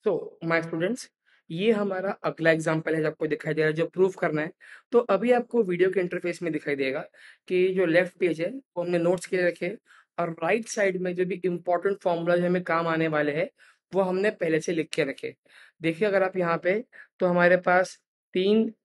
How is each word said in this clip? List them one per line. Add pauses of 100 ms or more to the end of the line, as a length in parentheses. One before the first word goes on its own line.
So (280)
my
students, (400)
ये
हमारा (120)
अगला
example
है
जो
आपको
दिखाई
दे
रहा
है,
जो
proof
करना
है। (400)
तो
अभी
आपको
video
के
interface
में
दिखाई
देगा (460)
कि
जो
left
page
है
वो
हमने
notes
के
लिए
रखे (500)
और (120)
right
side
में
जो
भी
important
formula
जो
हमें
काम
आने
वाले
हैं (440)
वो
हमने
पहले
से
लिख
के
रखे। (460)
देखिए
अगर
आप
यहाँ
पे, (360)
तो
हमारे
पास (340)
तीन (140)